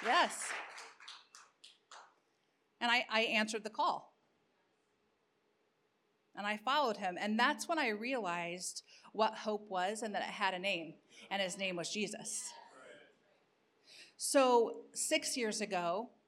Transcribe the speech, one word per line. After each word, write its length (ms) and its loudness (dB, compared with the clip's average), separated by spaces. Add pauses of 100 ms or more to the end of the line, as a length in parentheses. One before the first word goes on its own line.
Yes. 440 2 (2250)
And 100 0
I, 200 6
I 120 4
answered 400 0
the 80 -6
call. 440 0 (2250)
And 120 -6
I 100 0
followed 400 2
him. 240 -2
And 180 0
that's 300 2
when 100 0
I 120 2
realized 920 -4 (300)
what 220 2
hope 340 -4
was 340 -2
and 120 -4
that 80 0
it 60 -2
had 260 0
a 40 -4
name. 360 -2 (360)
And 120 -2
his 160 -4
name 180 -2
was 140 -4
Jesus. 600 -6 (1700)
So 640 6 (160)
six 420 0
years 240 -2
ago 500 -2 (180)